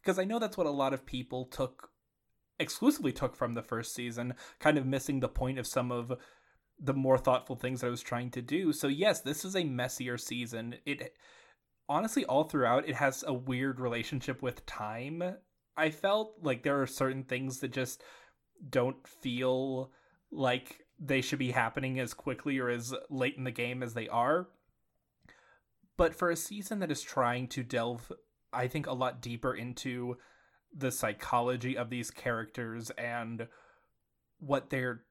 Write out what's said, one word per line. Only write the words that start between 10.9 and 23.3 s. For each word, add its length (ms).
honestly, 340
all 220
throughout, 420
it 80
has 320
a 60
weird 480
relationship 600
with 240
time. 680
I 140
felt 520
like 220
there 180
are 60
certain 380
things 340
that 140
just 280
don't 360
feel 880
like 540
they 220
should 200
be 120
happening 480
as 140
quickly 460
or 100
as 240
late 260